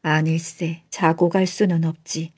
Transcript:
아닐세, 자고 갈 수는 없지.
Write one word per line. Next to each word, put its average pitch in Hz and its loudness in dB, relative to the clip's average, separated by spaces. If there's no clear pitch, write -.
아닐세, 160 -2
자고 165 2
갈 190 2
수는 170 0
없지. 160 -6